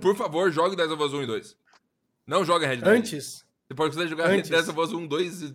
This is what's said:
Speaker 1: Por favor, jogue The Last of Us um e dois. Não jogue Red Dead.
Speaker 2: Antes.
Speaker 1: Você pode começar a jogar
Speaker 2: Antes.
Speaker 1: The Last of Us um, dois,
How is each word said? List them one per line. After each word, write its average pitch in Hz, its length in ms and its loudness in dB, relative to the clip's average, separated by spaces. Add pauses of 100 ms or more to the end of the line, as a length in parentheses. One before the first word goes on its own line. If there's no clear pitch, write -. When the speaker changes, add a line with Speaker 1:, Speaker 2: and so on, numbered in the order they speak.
Speaker 1:
Por 196 140 4
favor, 185 340 0
jogue 170 240 2
The 175 120 0
Last 156 80 -4
of 151 100 -2
Us 143 80 0
um 143 100 -4
e 131 40 -4
dois. 110 300 -8 (720)
Não 175 180 0
jogue 170 220 2
Red 131 120 0
Dead. 131 100 2
Speaker 2:
Antes. 214 560 0 (220)
Speaker 1:
Você 139 80 -14
pode 151 200 0
começar 165 80 -4
a 175 80 -2
jogar 165 200 0
Speaker 2:
Antes. 190 200 2
Speaker 1:
The 185 60 2
Last 196 140 2
of 156 100 -4
Us 165 120 -2
um, 170 140 -6
dois, 151 480 -4